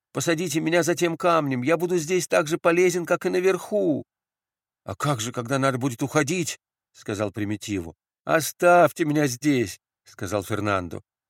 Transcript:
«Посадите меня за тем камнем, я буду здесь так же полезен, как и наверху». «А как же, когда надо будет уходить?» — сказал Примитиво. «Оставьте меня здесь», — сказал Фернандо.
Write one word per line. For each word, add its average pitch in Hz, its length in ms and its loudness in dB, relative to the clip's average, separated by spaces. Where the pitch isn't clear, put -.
«Посадите 160 480 -2
меня 160 240 2
за 165 120 0
тем 165 220 -2
камнем, 147 460 0
я 160 140 2
буду 175 200 -2
здесь 170 300 -2
так 175 200 2
же 165 100 -2
полезен, 175 480 2
как 175 200 -2
и 185 40 0
наверху». 180 720 0
«А 101 120 -8
как 139 260 -2
же, 117 100 -6
когда 123 280 -2
надо 131 180 2
будет 127 260 -4
уходить?» — 151 560 -2
сказал 104 400 -6
Примитиво. 101 640 -6
«Оставьте 165 800 4
меня 147 220 2
здесь», — 123 520 -2
сказал 101 400 -6
Фернандо. 98 580 -4